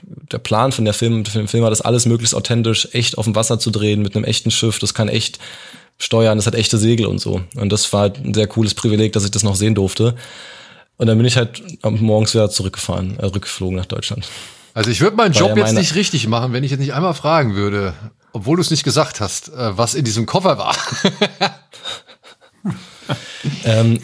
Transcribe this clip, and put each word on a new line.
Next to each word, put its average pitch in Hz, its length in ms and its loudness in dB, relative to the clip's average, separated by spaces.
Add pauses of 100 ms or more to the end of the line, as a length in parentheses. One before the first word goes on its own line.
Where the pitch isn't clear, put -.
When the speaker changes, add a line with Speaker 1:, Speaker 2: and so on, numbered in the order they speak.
(300)
Speaker 1:
der - 80 -6
Plan 117 340 2
von 117 120 0
der 107 80 2
Film, 113 320 0
von 104 160 -2
dem 104 80 -4
Film 117 140 2
war, 113 80 4
das 107 100 0
alles 120 240 2
möglichst 117 300 2
authentisch, 113 580 0
echt 117 240 -2
auf 110 80 -4
dem 107 100 0
Wasser 110 240 2
zu 113 120 -2
drehen, 104 320 0
mit 101 120 -2
einem 107 100 -2
echten - 260 0
Schiff, 110 280 0
das - 140 -2
kann 107 160 0
echt 113 300 -4 (640)
steuern, 110 380 4
das 104 80 0
hat 113 80 0
echte 113 240 2
Segel 113 280 4
und 98 140 -2
so. 95 200 -2 (160)
Und 104 160 0
das - 200 0
war 101 100 2
halt 101 220 0
ein 127 80 -4
sehr 107 140 2
cooles 107 260 0
Privileg, 107 400 2
dass 104 120 0
ich 101 80 -2
das 107 100 0
noch 101 140 0
sehen 104 180 2
durfte. 101 400 2 (840)
Und 117 120 2
dann 110 100 4
bin 117 80 4
ich 123 100 2
halt 117 240 0 (220)
am, 110 180 0
morgens 107 340 2
wieder 107 140 4
zurückgefahren, 92 720 -4
äh, - 60 -4
rückgeflogen 92 520 -4
nach 90 100 -4
Deutschland. - 420 -8 (460)
Speaker 2:
Also 113 180 0
ich 90 80 -2
würd 208 160 4
meinen 214 180 4
Speaker 1:
War 107 60 4
Speaker 2:
Job 196 100 4
Speaker 1:
ja 214 60 2
Speaker 2:
jetzt 214 100 4
Speaker 1:
meine 220 140 4
Speaker 2:
nicht 156 160 0
richtig 160 320 0
machen, 117 240 0
wenn 123 100 -2
ich 139 80 -2
jetzt 139 80 -2
nicht 139 160 -2
einmal 165 200 0
fragen 147 420 2
würde, 101 380 -2 (380)
obwohl 117 260 0
du's 180 120 0
nicht 156 140 0
gesagt 151 360 0
hast, - 280 -6
äh, 117 280 -4
was 117 200 0
in 160 80 0
diesem 113 200 0
Koffer 180 320 2
war. - 240 -2
<laughs> - 60 -6 (2750)
Speaker 1:
Ähm, 113 400 4